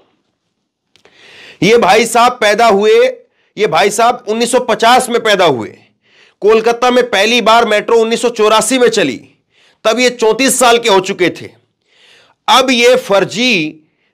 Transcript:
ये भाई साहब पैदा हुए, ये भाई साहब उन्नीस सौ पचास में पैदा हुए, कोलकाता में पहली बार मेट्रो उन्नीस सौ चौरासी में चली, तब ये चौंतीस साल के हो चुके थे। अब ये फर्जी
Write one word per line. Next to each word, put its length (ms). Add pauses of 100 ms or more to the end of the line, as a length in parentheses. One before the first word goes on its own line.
(1600)
ये 140
भाई 280
साहब 260
पैदा 360
हुए, 380 (520)
ये 100
भाई 220
साहब 380
उन्नीस 240
सौ 80
पचास 500
में 140
पैदा 220
हुए, 300 (640)
कोलकाता 500
में 180
पहली 320
बार 240
मेट्रो 320
उन्नीस 240
सौ 80
चौरासी 500
में 100
चली, 300 (640)
तब 140
ये 100
चौंतीस 500
साल 180
के 120
हो 100
चुके 300
थे। 200 (1000)
अब 240
ये 240
फर्जी 840 (340)